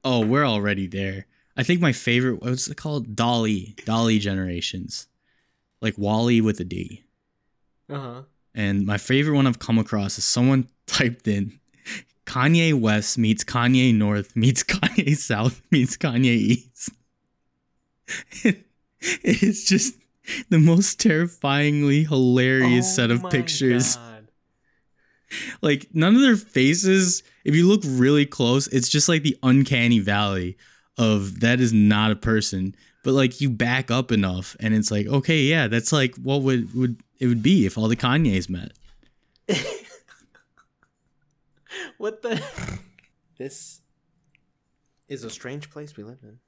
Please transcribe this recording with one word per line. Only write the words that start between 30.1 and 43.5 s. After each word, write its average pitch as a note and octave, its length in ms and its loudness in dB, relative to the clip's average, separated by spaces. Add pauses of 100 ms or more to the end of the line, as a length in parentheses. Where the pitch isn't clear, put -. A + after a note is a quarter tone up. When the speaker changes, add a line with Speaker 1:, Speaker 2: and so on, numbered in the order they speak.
Speaker 1:
of G#2 440 0
that A#2+ 200 2
is A#2 120 2
not G#2+ 400 4
a G2+ 40 -2
person. G2+ 600 -4 (260)
But, C3 120 0
like, C3 260 0
you C#3 100 0
back B2 400 -4
up B2 220 -2
enough F#2 480 -2
and A2 140 -2
it's G#2+ 180 0
like, G#2 160 -2
okay, C#3+ 320 0
yeah, C3+ 260 2
that's, A2+ 260 -2
like, C3 240 0
what C3+ 260 -2
would, B2 340 0
would B2 240 -2 (180)
it C3 80 -2
would A#2+ 160 2
be D3+ 240 4
if - 100 -4
all A2 120 0
the A2+ 80 0
Kanyes B2 520 0
met. F2 260 -10 (760)
Speaker 2:
<laughs> - 100 -2 (2500)
What A3 240 -10
the? A3+ 200 -6 (960)
This - 420 -16 (1300)